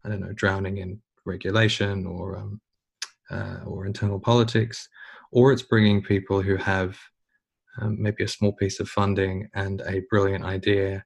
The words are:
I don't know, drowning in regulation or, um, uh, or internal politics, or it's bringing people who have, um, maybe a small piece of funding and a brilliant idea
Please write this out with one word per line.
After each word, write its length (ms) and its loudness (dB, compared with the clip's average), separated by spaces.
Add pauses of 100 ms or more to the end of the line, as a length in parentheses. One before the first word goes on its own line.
I 40 -6
don't 120 -4
know, 120 -8
drowning 440 0
in 240 -10 (240)
regulation 800 0
or, 320 -8
um, 240 -10 (680)
uh, 340 -8
or 200 -8
internal 340 -2
politics, 680 2 (440)
or 200 8
it's 120 0
bringing 380 6
people 400 0
who 160 2
have, 400 -2 (840)
um, 200 -4
maybe 220 0
a 40 0
small 260 0
piece 260 -2
of 80 -4
funding 680 0
and 260 -4
a 300 -4
brilliant 340 2
idea 600 0